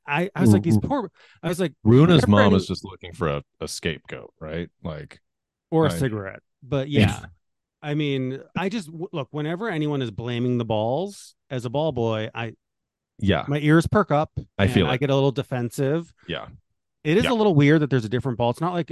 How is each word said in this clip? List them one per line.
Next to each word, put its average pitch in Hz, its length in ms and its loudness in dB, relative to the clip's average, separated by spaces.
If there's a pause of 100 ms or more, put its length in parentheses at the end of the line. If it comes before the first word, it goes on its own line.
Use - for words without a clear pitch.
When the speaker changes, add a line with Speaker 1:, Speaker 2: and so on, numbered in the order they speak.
Speaker 1:
I, 156 260 -4
I - 80 -6
was 117 120 6
like, 101 100 4
"These 110 120 2
Speaker 2:
Ru-, 101 60 2
Speaker 1:
poor," 262 300 -4 (320)
I - 60 -8
was 175 100 -4
like, 175 140 -4 (100)
Speaker 2:
Rune's 127 240 8
Speaker 1:
"Whenever 147 240 6
Speaker 2:
mom 104 160 6
Speaker 1:
any" 95 80 6
Speaker 2:
is 92 120 2
just - 160 -8
looking 90 300 -16
for 85 140 -2
a, 71 160 -2 (160)
a 78 80 -6
scapegoat, - 720 -10
right? 80 300 -8 (120)
Like, 76 380 -12 (500)
Speaker 1:
Or 160 160 2
a - 60 0
Speaker 2:
I - 40 -6
Speaker 1:
cigarette. 107 440 -6 (240)
But 135 260 -4
Speaker 2:
Yeah. 139 120 4
Speaker 1:
yeah. 95 240 0 (580)
I 147 100 -6
mean, 135 460 -4 (180)
I 190 120 -2
just, 185 180 -6
w-, 170 260 -12
look, 143 180 -8
whenever 170 380 -6
anyone 151 320 -4
is 117 80 -4
blaming 120 480 -2
the 117 80 -2
balls 123 680 -4 (160)
as 123 140 -6
a 120 40 -8
ball 147 220 -2
boy, 113 420 -2
I 117 200 -10 (680)
Speaker 2:
Yeah. 95 280 2
Speaker 1:
my 147 120 -2
ears 151 260 4
perk - 240 0
up 151 220 0 (260)
Speaker 2:
I 98 100 4
feel 101 180 4
Speaker 1:
and 73 60 0
I 127 40 0
Speaker 2:
it. 127 60 -6
Speaker 1:
get 139 100 0
a 139 40 4
little 139 160 4
defensive. 135 800 -4 (160)
Speaker 2:
Yeah. 67 200 -8 (560)
Speaker 1:
It 156 140 2
is 247 80 4
Speaker 2:
Yeah. - 60 0
Speaker 1:
a 240 40 0
little 208 200 2
weird 147 260 6
that 131 80 -2
there's 127 160 0
a 104 40 -10
different 123 280 -4
ball. 117 120 0
It's 120 120 -6
not 180 120 -4
like, 170 180 -6